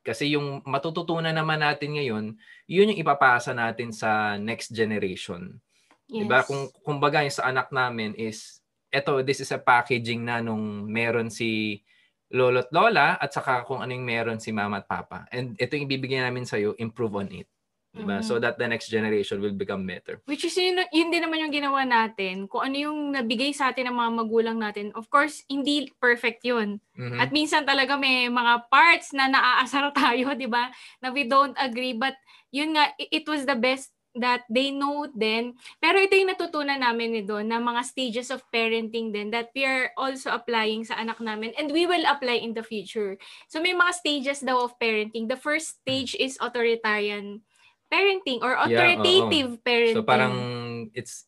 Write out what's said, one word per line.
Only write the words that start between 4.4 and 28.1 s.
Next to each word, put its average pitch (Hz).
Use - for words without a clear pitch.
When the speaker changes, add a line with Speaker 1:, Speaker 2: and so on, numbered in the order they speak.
Speaker 1:
generation. 101
Di 226
ba? 127
Speaker 2:
Yes. -
Speaker 1:
Kung, 139
kumbaga, 147
yung 139
sa 131
anak 131
namin 120
is, -
eto, 139
this 135
is 135
a 135
packaging 120
na 120
nung 107
meron 113
si 107
lolo't 127
lola 175
at 139
saka 127
kung 127
ano 120
yung 127
meron 117
si 113
mama 104
at 98
papa. 90
And 123
ito 123
yung 143
ibibigay 131
namin 123
sa'yo, 107
improve 113
on 98
it. 90
Diba? 101
Speaker 2:
Mm-hmm. 226
Speaker 1:
So 117
that 120
the 120
next 117
generation 107
will 101
become 98
better. -
Speaker 2:
Which 294
is 339
yun, 370
yun 330
din 339
naman 320
yung 311
ginawa 277
natin. 214
Kung 196
ano 269
yung 302
nabigay 262
sa 269
atin 254
ng 247
mga 233
magulang 226
natin. 208
Of 226
course, 294
hindi 285
perfect 240
yun. 214
Speaker 1:
Mm-hmm. 120
Speaker 2:
At 247
minsan 302
talaga 277
may 262